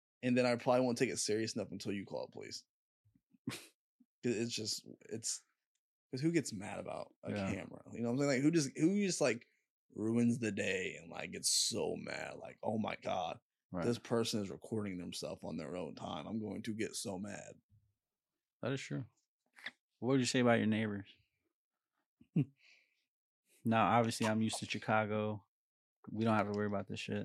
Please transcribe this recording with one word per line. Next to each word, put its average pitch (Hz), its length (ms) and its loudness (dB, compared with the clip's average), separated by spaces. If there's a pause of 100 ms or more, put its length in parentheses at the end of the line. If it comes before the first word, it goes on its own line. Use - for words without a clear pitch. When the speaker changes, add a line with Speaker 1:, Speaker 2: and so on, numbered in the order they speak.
(240)
Speaker 1:
And 123 140 4
then 123 80 4
I 123 100 4
probably 123 300 4
won't 120 120 2
take 123 120 4
it - 100 -2
serious 110 360 0
enough - 160 -4
until 101 200 -6
you 101 140 -4
call 69 220 -8
the - 40 -20
police. - 320 -12 (440)
<laughs> - 420 -14
'Cause - 840 -8
it's 117 180 -2
just, - 320 -4 (240)
it's, - 320 -4 (720)
'cause 131 100 -4
who 160 100 2
gets 170 220 0
mad 98 260 -6
about - 320 -8 (120)
a 101 80 -6
Speaker 2:
Yeah. 98 220 0
Speaker 1:
camera? - 280 -8 (100)
You 90 100 -8
know 120 80 0
what 117 40 0
I'm 127 60 0
saying? 143 120 2
Like, 127 100 2
who 151 100 6
just, 156 260 2
who 190 280 4
just, 175 160 0
like, 120 260 2 (480)
ruins 117 440 4
the 110 120 0
day 95 500 0
and, 82 80 -16
like, 82 220 -8
gets - 180 -2
so 90 480 2
mad? 71 420 -6
Like, - 240 -12
"Oh 110 140 0
my 101 200 -2
God, 92 420 -4 (320)
Speaker 2:
Right. 90 140 -2
Speaker 1:
this 120 140 2
person 117 420 -2
is 95 80 -6
recording 101 480 -6
themselves 87 460 -8
on 85 140 -6
their 80 180 -6
own 85 200 -6
time. 92 320 -8
I'm 104 120 -4
going 104 240 -6
to 113 100 -6
get 107 220 -4
so 98 240 -6
mad." 95 340 -10 (1080)
Speaker 2:
That 123 80 -2
is 135 100 -4
true. 143 240 -6 (960)
What 113 140 0
would 139 60 6
you 123 60 4
say 131 140 2
about 120 180 8
your 107 100 2
neighbors? 107 480 -2 (1200)
Speaker 1:
<laughs> 147 100 4 (1200)
Speaker 2:
Now, 113 200 6 (120)
obviously, 113 300 2
I'm 110 140 4
used 110 180 0
to - 60 -4
Chicago. 107 800 0 (680)
We 107 120 -2
don't 113 120 6
have 101 120 4
to 104 60 -2
worry 104 140 0
about 101 200 -2
this 107 140 -6
shit. 104 240 -4